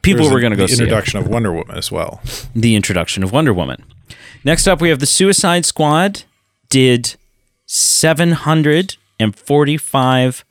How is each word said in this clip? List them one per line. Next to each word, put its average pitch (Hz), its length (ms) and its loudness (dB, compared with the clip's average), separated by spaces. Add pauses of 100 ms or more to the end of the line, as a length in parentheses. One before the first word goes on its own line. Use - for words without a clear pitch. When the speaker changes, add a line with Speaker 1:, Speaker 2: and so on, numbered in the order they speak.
Speaker 1:
People 190 200 4
Speaker 2:
there's 143 100 4
Speaker 1:
were 127 60 2
Speaker 2:
a, - 20 2
Speaker 1:
gonna 113 140 0
go 95 80 2
Speaker 2:
the 92 60 0
Speaker 1:
see - 60 0
it. 120 80 0
Speaker 2:
introduction 107 360 -2
of - 80 -4
Wonder 110 240 -2
Woman - 260 -8
as - 140 -8
well. 85 300 -8 (340)
Speaker 1:
The 113 220 2
introduction 95 460 -2
of 95 100 -4
Wonder 143 200 2
Woman. 71 300 -6 (640)
Next 160 220 0
up, 180 120 2
we 170 100 2
have 143 100 2
The 139 60 -2
Suicide 175 600 2
Squad 160 580 0 (460)
did 123 460 2 (500)
seven 160 680 0
hundred 156 600 0 (240)
and 107 160 0
forty-five 135 1160 0